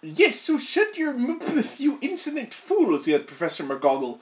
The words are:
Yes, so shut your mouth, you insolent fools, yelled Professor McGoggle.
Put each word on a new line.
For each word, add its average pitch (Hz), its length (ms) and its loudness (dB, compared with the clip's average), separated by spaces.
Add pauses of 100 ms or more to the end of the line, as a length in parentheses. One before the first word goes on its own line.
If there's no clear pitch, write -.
Yes, 196 360 2
so 311 180 0
shut 415 400 0
your 311 140 0
mouth, 262 640 -2
you 285 220 0
insolent 302 520 -4
fools, 262 540 2
yelled 147 220 2
Professor - 340 -4
McGoggle. 135 600 0